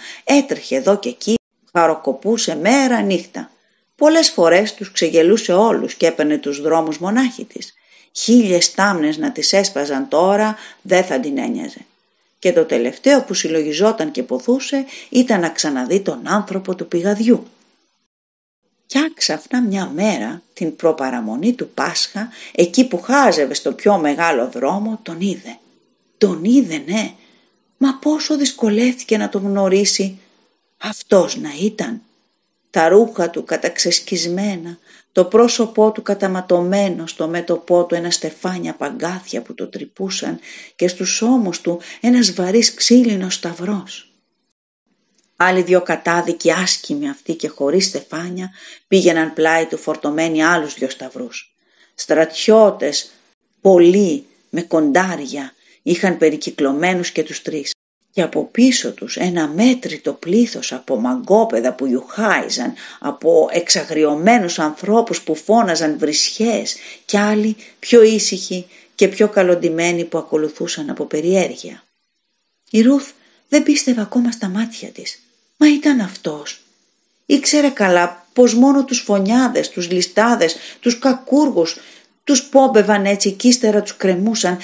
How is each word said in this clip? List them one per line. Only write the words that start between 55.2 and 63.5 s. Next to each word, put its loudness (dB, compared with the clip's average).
είχαν -2
περικυκλωμένους -2
και -4
τους -12
τρεις. -10
Και -2
από -4
πίσω 2
τους -12
ένα -2
μέτρητο 0
πλήθος -2
από -6
μαγκόπεδα 0
που -6
γιουχάιζαν, -2
από 2